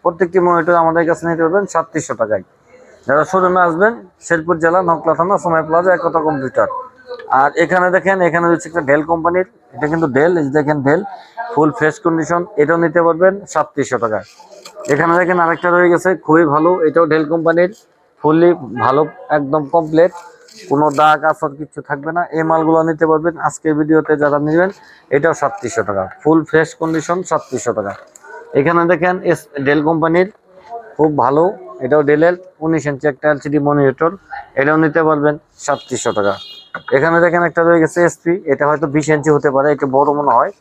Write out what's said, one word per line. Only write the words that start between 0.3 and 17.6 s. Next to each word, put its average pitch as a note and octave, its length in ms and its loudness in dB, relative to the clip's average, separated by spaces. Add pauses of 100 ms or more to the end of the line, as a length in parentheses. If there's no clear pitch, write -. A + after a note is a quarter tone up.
মনিটর F3 360 2
আমাদের E3 300 2
কাছে E3 220 -2
নিতে E3 160 -2
পারবেন F#3+ 220 0
সাতত্রিশশো D#3+ 480 -6
টাকায়। G#2 300 -2 (640)
যারা D3 160 2
শোরুমে F#3 380 0
আসবেন, F3 320 2 (260)
শেরপুর E3+ 400 -2
জেলা, E3 220 2
নকলা E3 340 0
থানা, F#3 220 0
সময় E3 300 0
প্লাজা, F3 260 2
একতা E3 260 -2
কম্পিউটার। C3+ 480 -2 (640)
আর C3+ 260 2
এখানে F3+ 360 0
দেখেন, F#3+ 300 0
এখানে E3+ 260 0
হচ্ছে E3 220 0
একটা E3 120 -4
ডেল D3 220 0
কোম্পানির, E3+ 440 -2 (260)
এটা C3+ 140 -4
কিন্তু D#3+ 200 0
ডেল, D3+ 300 2
এই D#3+ 60 0
যে C#3 60 -2
দেখেন D3+ 320 0
ডেল, C#3+ 200 2 (540)
ফুল D3+ 160 4
ফ্রেশ D3+ 280 -2
কন্ডিশন, E3 460 -2 (120)
এটাও D3 200 2
নিতে E3+ 240 0
পারবেন E3+ 320 2 (140)
সাতত্রিশশো C#3+ 500 -4
টাকায়। G#2+ 280 -4 (600)
এখানে D#3+ 320 2
দেখেন F3+ 200 0
আরেকটা E3+ 320 0
রয়ে F3 180 4
গেছে, E3+ 260 2
খুবই E3 300 2
ভালো, D3+ 240 2 (140)
এটাও D#3 220 2
ডেল D#3 240 0
কোম্পানির, E3 420 0 (500)